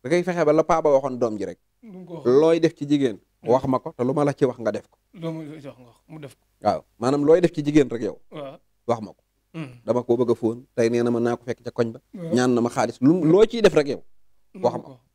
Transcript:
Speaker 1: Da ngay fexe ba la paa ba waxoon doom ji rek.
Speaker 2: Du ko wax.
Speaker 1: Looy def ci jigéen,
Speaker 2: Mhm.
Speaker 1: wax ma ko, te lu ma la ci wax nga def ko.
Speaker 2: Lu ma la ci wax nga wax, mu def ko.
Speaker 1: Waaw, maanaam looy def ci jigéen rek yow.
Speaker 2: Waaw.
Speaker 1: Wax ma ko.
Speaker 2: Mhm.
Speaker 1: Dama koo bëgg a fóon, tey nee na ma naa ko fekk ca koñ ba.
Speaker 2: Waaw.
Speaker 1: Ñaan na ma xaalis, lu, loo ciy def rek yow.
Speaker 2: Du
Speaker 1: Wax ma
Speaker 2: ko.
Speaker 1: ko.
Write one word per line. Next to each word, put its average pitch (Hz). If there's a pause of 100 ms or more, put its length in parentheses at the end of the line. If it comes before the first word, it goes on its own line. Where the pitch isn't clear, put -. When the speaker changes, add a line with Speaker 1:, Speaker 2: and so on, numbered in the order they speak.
Speaker 1:
Da 123
ngay 175
fexe 175
ba 147
la 160
paa 165
ba 156
waxoon 135
doom 117
ji 98
rek. 90 (240)
Speaker 2:
Du 185
ko 170
wax. 151
Speaker 1:
Looy 156
def 160
ci 147
jigéen, 139 (240)
Speaker 2:
Mhm. -
Speaker 1:
wax 127
ma 131
ko, 160
te 127
lu 127
ma 147
la 143
ci -
wax 120
nga 110
def 104
ko. - (160)
Speaker 2:
Lu 165
ma 160
la 151
ci 135
wax 123
nga 127
wax, 113 (100)
mu 156
def 143
ko. - (180)
Speaker 1:
Waaw, 87 (140)
maanaam 139
looy 160
def 170
ci 151
jigéen 147
rek 117
yow. 95 (120)
Speaker 2:
Waaw. 143 (280)
Speaker 1:
Wax 117
ma 98
ko. - (320)
Speaker 2:
Mhm. 143 (100)
Speaker 1:
Dama 120
koo 120
bëgg 120
a 117
fóon, 120 (100)
tey 117
nee 120
na 120
ma 117
naa 120
ko -
fekk -
ca 120
koñ 113
ba. 131 (140)
Speaker 2:
Waaw. 170
Speaker 1:
Ñaan 127
na 117
ma 117
xaalis, -
lu, 160
loo 180
ciy 233
def 190
rek 147
yow. 113 (520)
Speaker 2:
Du 190
Speaker 1:
Wax 123
ma 117
Speaker 2:
ko. -
Speaker 1:
ko. 127 (160)